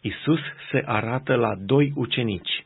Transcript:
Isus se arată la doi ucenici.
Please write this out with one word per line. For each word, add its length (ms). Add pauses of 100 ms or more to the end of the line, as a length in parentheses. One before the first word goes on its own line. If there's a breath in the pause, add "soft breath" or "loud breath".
Isus 400 (300)
se 140
arată 500
la 200 (100)
doi 300
ucenici. 720